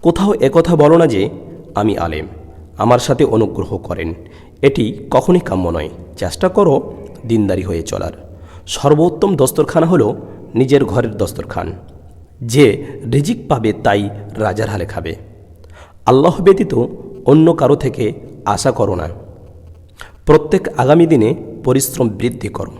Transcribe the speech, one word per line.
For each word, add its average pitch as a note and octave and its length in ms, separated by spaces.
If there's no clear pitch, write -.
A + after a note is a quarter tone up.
কোথাও F#3+ 320
একথা D#3+ 420
বলো D3+ 220
না E3 80
যে, G#2 220
'আমি G#2 240
আলেম, D#2+ 280
আমার A#2 200
সাথে C3+ 260
অনুগ্রহ G#2 540
করেন।' E2+ 360
এটি C#3 480
কখনই F3+ 300
কাম্য F#2 280
নয়। D#2 200
চেষ্টা - 320
করো E3+ 440
দিনদারি G2+ 360
হয়ে E2+ 200
চলার। - 560
সর্বোত্তম E3 680
দস্তরখানা C#3 500
হলো C3 300
নিজের C3 300
ঘরের A#2 320
দস্তরখান। - 560
যে A#2+ 420
রিজিক D3 360
পাবে A2+ 240
তাই G2+ 380
রাজার G#2+ 320
হালে G2+ 180
খাবে। E2 280
আল্লাহ D3 360
ব্যতীত F#3+ 320
অন্য D#3+ 280
কারো C#3+ 240
থেকে A#2+ 360
আশা G#2 280
করো G2 220
না। D#2+ 140
প্রত্যেক D#3 500
আগামী D#3 300
দিনে C3+ 280
পরিশ্রম B2+ 440
বৃদ্ধি G#2 400
করো। - 320